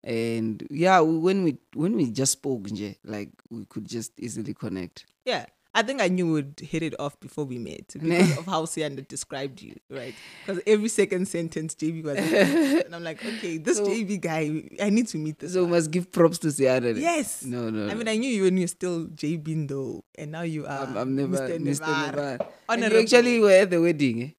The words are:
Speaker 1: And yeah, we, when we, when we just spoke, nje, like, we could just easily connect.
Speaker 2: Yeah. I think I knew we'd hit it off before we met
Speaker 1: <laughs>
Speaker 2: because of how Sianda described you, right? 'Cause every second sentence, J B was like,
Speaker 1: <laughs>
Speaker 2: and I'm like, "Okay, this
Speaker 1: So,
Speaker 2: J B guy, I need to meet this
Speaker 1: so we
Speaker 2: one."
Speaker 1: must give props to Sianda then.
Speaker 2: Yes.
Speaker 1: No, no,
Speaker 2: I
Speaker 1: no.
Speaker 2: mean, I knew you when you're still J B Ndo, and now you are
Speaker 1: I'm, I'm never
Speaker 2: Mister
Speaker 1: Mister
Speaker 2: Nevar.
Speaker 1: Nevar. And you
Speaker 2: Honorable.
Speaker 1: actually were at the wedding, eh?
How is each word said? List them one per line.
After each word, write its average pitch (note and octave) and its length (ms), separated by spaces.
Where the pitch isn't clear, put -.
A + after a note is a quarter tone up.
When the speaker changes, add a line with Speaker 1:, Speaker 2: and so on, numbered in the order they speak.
Speaker 1:
And A2+ 640
yeah, F3 320
we, D#3+ 180
when F#3 260
we, D3 140
when F#3 200
we D3+ 160
just C3 220
spoke, B2+ 320
nje, G2+ 400
like, G#2 260
we G#2+ 160
could G#2+ 220
just A2+ 300
easily A2+ 340
connect. F#2 540
Speaker 2:
Yeah. G#3 220
I A3+ 80
think C4 180
I F#3+ 80
knew F3+ 240
we'd C#3+ 260
hit D#3+ 240
it D#3 160
off C#3+ 220
before D3 240
we B2+ 140
met D#2 300
Speaker 1:
<laughs> - 40
Speaker 2:
because E3 460
of E3 80
how E3 180
Sianda C#3+ 420
described C3+ 560
you, - 140
right? C3 240
'Cause F#3 220
every G#3+ 220
second F#3+ 400
sentence, E3 460
J D#3 180
B D#3+ 100
was D3 160
like, G3 140
Speaker 1:
<laughs> C#4 540
Speaker 2:
and - 100
I'm E3+ 80
like, F#3+ 200
"Okay, A3 340
this E3+ 180
Speaker 1:
So, G#3 100
Speaker 2:
J A3 160
B G3+ 140
guy, D#3+ 500
I G#3 80
need A3+ 180
to E3 100
meet D#3 200
this E3+ 140
Speaker 1:
so F#3 80
we F3+ 60
Speaker 2:
one." E3+ 60
Speaker 1:
must E3 200
give F3+ 180
props E3 280
to E3 100
Sianda B2+ 460
then. B2 80
Speaker 2:
Yes. D#4+ 420
Speaker 1:
No, A#2+ 260
no, A2 140
Speaker 2:
I G2+ 80
Speaker 1:
no. - 40
Speaker 2:
mean, A3+ 120
I A3 80
knew B3+ 140
you G3+ 140
when F#3 120
you're F3+ 100
still F3 380
J D3+ 220
B D#3 180
Ndo, C#3 480
and D3+ 160
now E3 100
you D#3 240
are C#3 200
Speaker 1:
I'm, B2 100
I'm C3 180
never C#3 140
Speaker 2:
Mister E3+ 140
Speaker 1:
Mister C#3+ 240
Speaker 2:
Nevar. D#3 320
Speaker 1:
Nevar. C#3+ 160
And B2 80
you - 60
Speaker 2:
Honorable. A3 160
Speaker 1:
actually A#3+ 380
were G#3 120
at F#3+ 180
the F3 100
wedding, C#3+ 420
eh? C#3 160